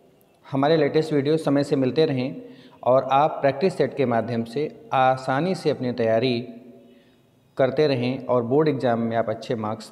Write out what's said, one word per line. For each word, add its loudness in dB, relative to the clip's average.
हमारे 2
लेटेस्ट 0
वीडियो 2
समय 2
से -2
मिलते 2
रहें -2
और 4
आप 4
प्रैक्टिस 0
सेट 0
के 0
माध्यम 0
से -8
आसानी 0
से -4
अपनी -2
तैयारी 0
करते 2
रहें -2
और 2
बोर्ड 2
एग्जाम 0
में -2
आप 0
अच्छे -4
मार्क्स -8